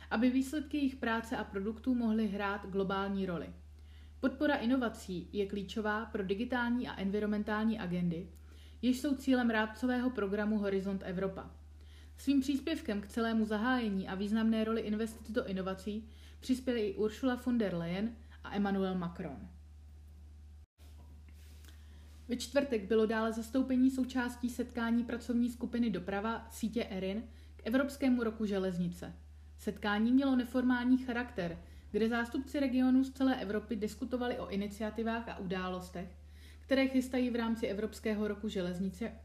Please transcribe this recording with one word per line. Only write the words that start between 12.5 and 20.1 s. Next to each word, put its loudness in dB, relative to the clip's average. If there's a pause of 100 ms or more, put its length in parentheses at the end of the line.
k -10
celému 2
zahájení 2
a -4
významné 4
roli 0
investic -4
do 0
inovací -4 (320)
přispěli 0
i 0
Ursula 0
von 0
der 2
Leyen -2 (280)
a -6
Emmanuel 2
Macron. -6 (2750)